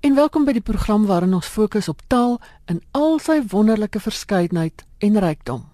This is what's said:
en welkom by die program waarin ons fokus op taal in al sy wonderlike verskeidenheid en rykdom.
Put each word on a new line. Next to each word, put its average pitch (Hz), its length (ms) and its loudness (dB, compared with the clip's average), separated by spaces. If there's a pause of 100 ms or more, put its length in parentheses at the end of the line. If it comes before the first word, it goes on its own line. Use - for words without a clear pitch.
en 277 80 4
welkom 294 320 2
by 277 80 0
die 226 80 0
program 214 480 0
waarin 180 240 2
ons 180 160 -2
fokus 214 400 -2
op - 160 -8
taal 240 300 0 (340)
in 170 80 -4 (160)
al 311 240 0
sy 311 220 0 (100)
wonderlike 214 500 0
verskeidenheid 175 840 -4 (180)
en 208 220 2
rykdom. 139 400 -6 (100)